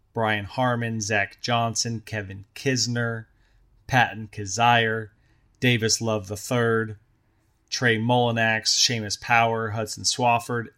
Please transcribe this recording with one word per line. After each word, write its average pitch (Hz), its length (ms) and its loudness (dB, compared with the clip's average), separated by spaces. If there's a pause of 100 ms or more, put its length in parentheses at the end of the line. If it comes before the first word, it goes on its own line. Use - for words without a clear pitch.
(180)
Brian 107 280 0
Harman, 117 540 -2
Zach 104 420 -2
Johnson, 117 600 -2
Kevin 98 420 -8 (100)
Kisner, 117 720 -2 (580)
Patton 110 460 0
Kizzire, 110 800 2 (500)
Davis 113 420 2
Love 110 260 0
the 104 80 -8
third, 113 640 -2 (720)
Trey 117 300 2
Mullinax, 113 720 0
Seamus 107 520 0
Power, 113 480 2
Hudson 107 360 -6
Swafford, 120 720 0